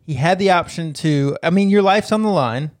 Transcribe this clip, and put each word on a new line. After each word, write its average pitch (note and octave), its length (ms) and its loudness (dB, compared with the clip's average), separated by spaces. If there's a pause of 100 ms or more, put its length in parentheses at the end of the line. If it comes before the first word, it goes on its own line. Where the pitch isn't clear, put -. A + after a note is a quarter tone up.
he D#3 100 -8
had E3+ 240 0
the G3 120 2
option E3 420 -2
to, C#3 500 -2
I E3 80 0
mean, G3 180 2
your G3+ 140 4
life's G3+ 280 0
on G#3+ 120 0
the G#3+ 60 0
line. C#3+ 520 -2